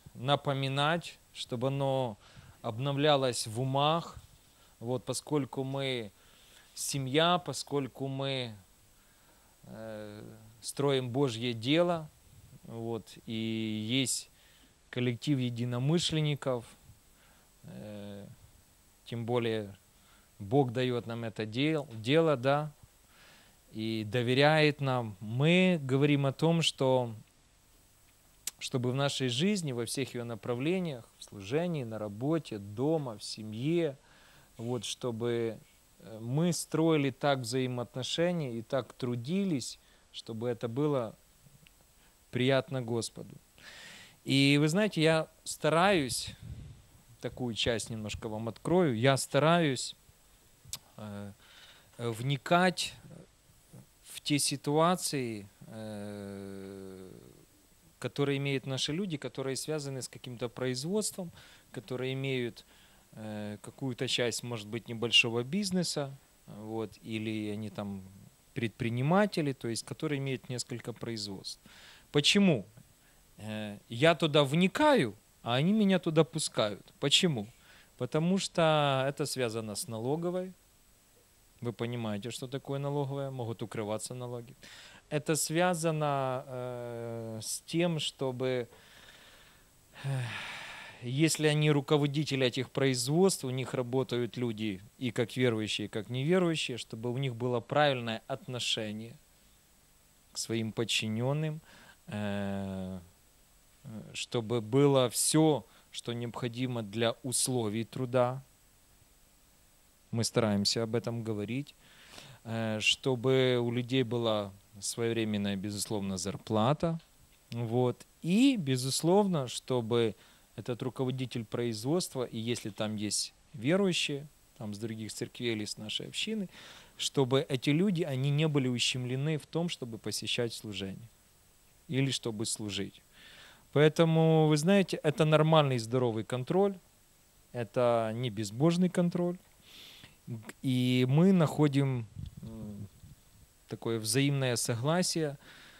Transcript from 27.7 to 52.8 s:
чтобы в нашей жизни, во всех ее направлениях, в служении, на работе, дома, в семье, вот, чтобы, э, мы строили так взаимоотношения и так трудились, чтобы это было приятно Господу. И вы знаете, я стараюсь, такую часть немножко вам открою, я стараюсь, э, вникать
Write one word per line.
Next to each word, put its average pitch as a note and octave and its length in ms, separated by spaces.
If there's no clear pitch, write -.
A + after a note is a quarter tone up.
чтобы B2+ 320
в B2 40
нашей C3+ 340
жизни, D#3+ 420
во A#2 140
всех B2+ 280
ее A#2+ 120
направлениях, B2 800
в - 60
служении, C#3 640
на A2 120
работе, A2 600
дома, A#2+ 600
в - 60
семье, C3 760
вот, A#2+ 260
чтобы, A#2 760
э, A2 200
мы C#3 320
строили D#3 600
так C#3 280
взаимоотношения B2+ 1160
и A#2 60
так B2+ 300
трудились, D3 880
чтобы A#2 380
это A#2+ 180
было B2+ 480
приятно C3 520
Господу. A#2 560
И C#3 360
вы D#3 80
знаете, F#3 340
я D#3+ 260
стараюсь, D#3+ 920
такую A#2+ 340
часть A2+ 340
немножко A2 400
вам G#2+ 200
открою, D#3+ 460
я C3 220
стараюсь, D3 800
э, G2+ 340
вникать C#3 960